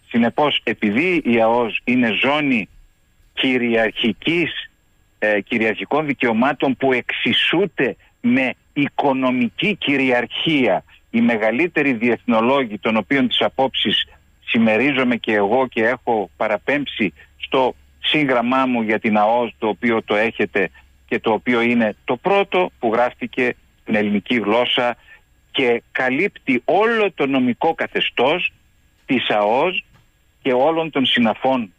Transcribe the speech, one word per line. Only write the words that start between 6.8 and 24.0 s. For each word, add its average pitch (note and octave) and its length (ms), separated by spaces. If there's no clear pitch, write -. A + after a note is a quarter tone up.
εξισούται B2+ 1040
με C3 320
οικονομική C3 1000
κυριαρχία, C3 1080
οι A#2 120
μεγαλύτεροι A#2+ 720
διεθνολόγοι, A#2 840
των A2+ 180
οποίων B2+ 300
τις - 140
απόψεις B2+ 640
συμμερίζομαι B2 720
και A2+ 180
εγώ G#2+ 340
και A#2 160
έχω A2+ 540
παραπέμψει A2 760
στο C3 380
σύγγραμμά C3 680
μου B2 160
για G#2+ 180
την G#2+ 180
αος, A2+ 400
το A2+ 100
οποίο A2 360
το G#2+ 120
έχετε G#2+ 540
και A#2 120
το A#2 120
οποίο A#2 300
είναι A#2 340
το B2+ 120
πρώτο F#3+ 600
που A2+ 140
γράφτηκε A#2+ 640
στην A2 140
ελληνική G#2 400